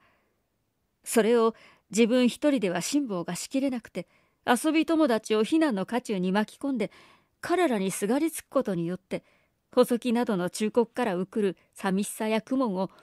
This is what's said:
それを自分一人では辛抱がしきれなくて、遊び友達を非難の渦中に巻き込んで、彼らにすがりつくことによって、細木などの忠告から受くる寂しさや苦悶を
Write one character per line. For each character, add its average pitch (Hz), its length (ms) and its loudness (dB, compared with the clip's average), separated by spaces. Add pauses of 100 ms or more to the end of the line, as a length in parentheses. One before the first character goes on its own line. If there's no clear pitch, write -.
(1040)
そ - 180 2
れ 226 140 4
を 226 180 2 (360)
自 220 160 4
分 247 220 4
一 294 220 0
人 269 100 2
で 185 100 0
は 175 100 -2
辛 277 280 -2
抱 180 160 -4
が 180 100 -6
し - 140 -10
き 269 120 -2
れ 269 100 0
な 247 100 -6
く - 100 -16
て、 - 160 -10 (400)
遊 247 260 2
び 320 140 2
友 311 220 4
達 220 260 -2
を 214 80 2
非 311 160 0
難 311 160 2
の 190 120 -4
渦 240 160 -4
中 208 160 -4
に 185 140 0
巻 208 260 -2
き - 20 -20
込 277 120 -4
ん 254 60 -4
で、 196 120 -4 (500)
彼 349 260 2
ら 247 120 0
に 190 120 0
す - 160 -4
が 240 120 0
り 320 120 0
つ - 120 -10
く - 60 -20
こ 269 140 0
と 208 120 -4
に 170 120 -2
よ 180 100 -6
っ - 20 -18
て、 - 260 -10 (480)
細 247 260 2
木 240 140 -2
な 240 120 2
ど 220 120 0
の 175 140 -2
忠 214 200 -4
告 233 220 0
か 247 120 -2
ら 196 120 -2
受 180 140 -4
く 220 120 -2
る 190 140 0 (180)
寂 196 300 -2
し - 40 -6
さ 220 200 -6
や 220 120 0
苦 - 160 -4
悶 240 200 -2
を 185 140 -4 (120)